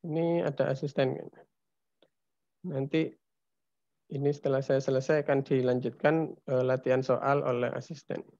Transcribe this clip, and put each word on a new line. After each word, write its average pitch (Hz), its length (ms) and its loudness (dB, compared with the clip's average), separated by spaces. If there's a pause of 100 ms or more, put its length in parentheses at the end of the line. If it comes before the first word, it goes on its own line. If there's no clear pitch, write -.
ini 170 320 0
ada 139 320 -2
asisten. 135 400 -2 (1500)
Nanti 151 400 -2 (1040)
ini 143 240 0
setelah 139 320 -2
saya 135 160 2
selesai 135 400 0
akan 139 240 0
dilanjutkan, 127 880 0 (160)
eh, 127 160 2
latihan 131 400 0
soal 139 400 2
oleh 123 320 0
asisten. - 480 -10 (140)